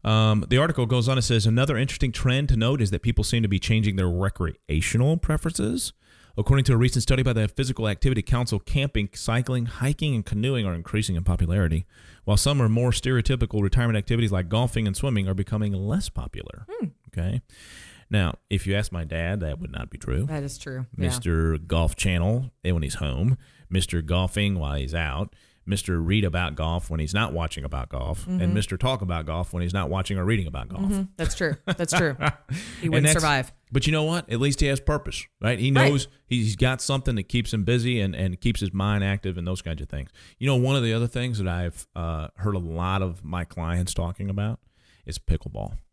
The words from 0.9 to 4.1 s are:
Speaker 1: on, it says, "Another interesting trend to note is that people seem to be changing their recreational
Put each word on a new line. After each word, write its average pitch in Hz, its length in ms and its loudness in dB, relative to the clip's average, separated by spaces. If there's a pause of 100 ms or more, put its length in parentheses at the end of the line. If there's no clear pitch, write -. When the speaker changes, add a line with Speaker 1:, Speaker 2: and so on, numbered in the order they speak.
Speaker 1:
on, 131 80 2
it 123 60 2
says, 110 220 2
"Another 123 320 2
interesting - 340 0
trend 131 380 0
to 123 80 6
note 123 240 2
is 98 100 2
that 90 100 -2
people 113 220 2
seem 117 200 0
to 101 60 2
be 95 100 2
changing 107 380 2
their 90 120 2
recreational 95 1080 0